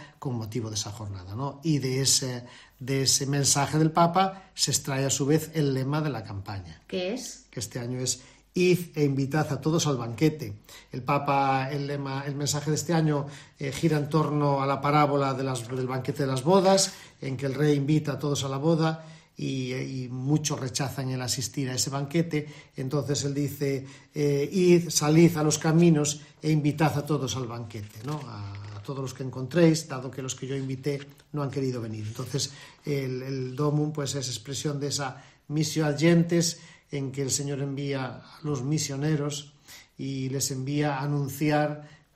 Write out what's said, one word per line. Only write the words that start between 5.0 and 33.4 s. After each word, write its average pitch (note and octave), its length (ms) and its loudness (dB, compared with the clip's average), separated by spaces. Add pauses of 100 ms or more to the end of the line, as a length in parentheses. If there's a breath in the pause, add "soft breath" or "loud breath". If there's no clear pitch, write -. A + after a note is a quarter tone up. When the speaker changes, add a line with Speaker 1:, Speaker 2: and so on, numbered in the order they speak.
Speaker 1:
a C3+ 40 0
su C3+ 160 0
vez D#3 280 4
el C#3+ 200 2
lema C3+ 280 0
de D#3+ 80 -2
la A2+ 140 -6
campaña. G2 640 -10
Speaker 2:
¿Qué F#3 260 -4
es? - 360 -10
Speaker 1:
Que - 120 -8
este - 180 -8
año B2 200 -6
es B2+ 220 -4 (320 loud breath)
"Id F3+ 420 4
e D3 100 4
invitad C#3 480 0
a C3 80 -4
todos D#3+ 260 2
al C#3 100 0
banquete". A#2 640 0 (320 loud breath)
El C3 100 -8
Papa, C#3 720 0
el C#3+ 160 -4
lema, C#3 380 -6
el C#3+ 100 -6
mensaje C#3+ 340 -2
de D#3 60 2
este D3+ 180 -2
año, D3+ 320 2 (320 loud breath)
eh, C#3 140 -6
gira D#3 260 2
en C#3+ 120 -2
torno D3 520 2
a C3+ 60 0
la C#3 140 0
parábola C#3+ 520 4
de B2 100 -4
las, B2+ 260 -4
del B2+ 180 -4
banquete C3 360 -4
de C3+ 40 0
las C3 160 -2
bodas, F#3+ 500 6 (280 loud breath)
en C3 160 -6
que C#3 80 -4
el C3+ 80 -2
rey D3 220 4
invita D3 380 2
a A#2+ 60 -6
todos C#3+ 240 -2
a C#3 60 -2
la C3+ 80 -4
boda D#3+ 480 2 (300 loud breath)
y, C3+ 380 -4
y C3 360 -6
muchos C#3+ 500 0
rechazan C3 500 -4
el C3 120 -4
asistir B2+ 480 -4
a C3 40 -4
ese C3 160 -2
banquete. D3 580 -2 (280 loud breath)
Entonces C3+ 480 -2
él C#3+ 100 -4
dice, C#3 540 -2 (260 loud breath)
eh, C#3+ 380 2
"Id, F3 380 6
salid D#3 480 6
a D#3 60 0
los D3+ 140 2
caminos D#3+ 640 6 (220 loud breath)
e D#3 80 2
invitad D3 460 2
a C#3+ 80 -2
todos C3+ 320 -2
al B2+ 100 -4
banquete", A2 580 -12
¿no? D3+ 220 -6
A, G2+ 500 -12
a - 60 -12
todos C#3 160 -8
los C3 140 -6
que - 100 -10
encontréis, C#3 640 4
dado C3 240 -8
que C#3 100 -10
los C3 140 -8
que C3+ 120 -10
yo C#3 80 -4
invité C3+ 440 -4 (320)
no D3 100 -4
han C#3 80 -4
querido B2+ 320 -4
venir. A2 240 -8
Entonces B2+ 480 -6 (300 loud breath)
el, C3 400 -4
el C3 320 -6